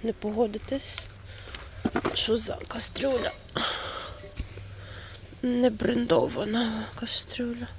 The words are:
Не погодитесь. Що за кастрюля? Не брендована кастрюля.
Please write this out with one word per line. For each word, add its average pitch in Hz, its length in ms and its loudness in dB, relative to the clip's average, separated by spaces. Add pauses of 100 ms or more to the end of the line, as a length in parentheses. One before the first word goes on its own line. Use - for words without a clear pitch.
Не 226 100 0
погодитесь. 214 960 0 (1040)
Що - 240 6
за - 200 0 (100)
кастрюля? 240 640 2 (2000)
Не 247 280 6
брендована 226 1120 2 (160)
кастрюля. 240 680 0 (120)